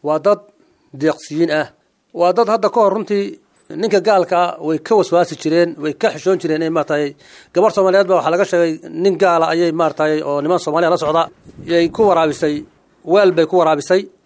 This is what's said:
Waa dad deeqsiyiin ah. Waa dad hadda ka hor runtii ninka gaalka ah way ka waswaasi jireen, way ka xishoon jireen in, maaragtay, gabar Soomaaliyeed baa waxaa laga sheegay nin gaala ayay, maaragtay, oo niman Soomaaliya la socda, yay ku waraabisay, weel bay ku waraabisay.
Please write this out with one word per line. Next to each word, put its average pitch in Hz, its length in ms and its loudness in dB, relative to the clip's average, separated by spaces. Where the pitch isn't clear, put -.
Waa 151 140 -2
dad 202 220 0
deeqsiyiin 151 560 -2
ah. 151 160 -2
Waa 175 180 0
dad 214 160 0
hadda 214 220 0
ka 240 100 0
hor 208 120 4
runtii 202 320 -2
ninka 190 300 0
gaalka 185 380 2
ah 175 220 -2
way 156 180 -2
ka 220 180 -2
waswaasi 170 400 0
jireen, 170 420 0
way 147 160 -6
ka 220 160 -2
xishoon 180 280 -2
jireen 156 240 -4
in, 160 100 -4
maaragtay, 151 320 -2
gabar 202 200 2
Soomaaliyeed 190 360 2
baa 185 80 2
waxaa 151 140 0
laga 180 140 2
sheegay 170 280 0
nin 175 280 0
gaala 170 300 2
ayay, 170 240 0
maaragtay, 156 500 -2
oo 143 180 -4
niman 165 180 0
Soomaaliya 165 320 0
la 180 60 2
socda, 156 260 0
yay 170 220 2
ku 220 200 -2
waraabisay, 160 460 0
weel 190 280 4
bay 160 140 2
ku 185 120 -2
waraabisay. 156 440 2